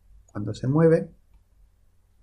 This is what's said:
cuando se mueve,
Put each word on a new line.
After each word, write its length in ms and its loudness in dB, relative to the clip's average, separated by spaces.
cuando 280 -10
se 140 -10
mueve, 420 2